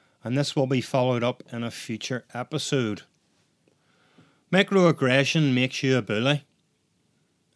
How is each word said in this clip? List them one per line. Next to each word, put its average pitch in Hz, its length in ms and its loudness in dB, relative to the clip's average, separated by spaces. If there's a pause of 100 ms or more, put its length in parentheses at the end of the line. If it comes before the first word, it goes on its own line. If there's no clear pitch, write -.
(240)
and 120 140 -2
this 143 180 -2
will 139 120 0
be 131 140 0
followed 123 420 0
up 123 180 -4 (100)
in 117 120 -8
a 113 80 -6
future - 640 -10
episode. 123 720 -4 (1500)
Microaggression 151 1000 4
makes 127 300 0
you 131 140 2
a 120 40 0
bully. 120 420 -2 (1120)